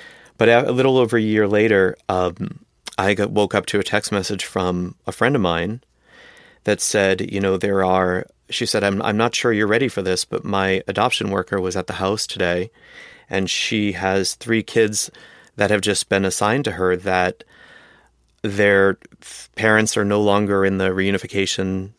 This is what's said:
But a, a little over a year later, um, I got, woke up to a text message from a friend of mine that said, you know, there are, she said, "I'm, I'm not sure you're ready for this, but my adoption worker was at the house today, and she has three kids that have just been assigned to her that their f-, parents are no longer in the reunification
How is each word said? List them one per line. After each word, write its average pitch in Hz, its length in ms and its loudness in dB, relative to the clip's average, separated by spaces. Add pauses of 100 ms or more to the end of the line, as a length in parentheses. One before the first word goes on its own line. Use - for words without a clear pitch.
(360)
But 110 120 4
a, 120 220 4
a - 20 0
little 131 260 2
over 120 180 2
a 113 60 2
year 107 260 2
later, 104 480 2 (120)
um, 92 520 -4 (380)
I 98 160 2
got, 101 160 -2
woke 101 240 0
up 101 120 0
to 101 140 -2
a - 40 -2
text - 280 -4
message 98 320 -4
from 90 500 -4 (120)
a 95 60 -6
friend 127 220 0
of 120 80 0
mine 87 380 -2 (840)
that 104 160 0
said, 98 520 0
you 98 80 -2
know, 95 160 2
there 98 280 0
are, 92 420 0 (240)
she - 160 -4
said, 101 180 -2
"I'm, 101 180 0
I'm 104 140 0
not 117 180 0
sure 120 180 0
you're 104 140 0
ready 113 220 2
for 98 140 -4
this, 92 220 -2
but - 200 -8
my 95 420 0
adoption 104 440 -2
worker 98 300 -2
was 90 160 -4
at 92 100 -4
the 92 80 -8
house 98 320 -2
today, 90 440 -2 (580)
and 95 220 -2
she 104 420 -2
has 95 440 -2
three 113 260 -2
kids 107 480 0 (460)
that 104 140 2
have 104 120 2
just 101 260 -2
been 98 160 2
assigned 107 400 0
to 107 80 -4
her 92 240 0
that 92 480 -2 (1000)
their 98 560 2 (220)
f-, - 360 -20
parents 110 400 2
are 104 80 0
no 104 160 2
longer 101 440 2
in 98 140 0
the 95 120 0
reunification 95 1080 -2